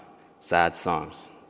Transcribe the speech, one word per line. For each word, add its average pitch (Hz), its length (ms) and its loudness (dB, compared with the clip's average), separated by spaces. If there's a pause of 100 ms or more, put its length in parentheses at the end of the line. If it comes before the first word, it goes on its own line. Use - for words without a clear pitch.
(400)
sad 85 360 2
songs. 80 540 -4 (200)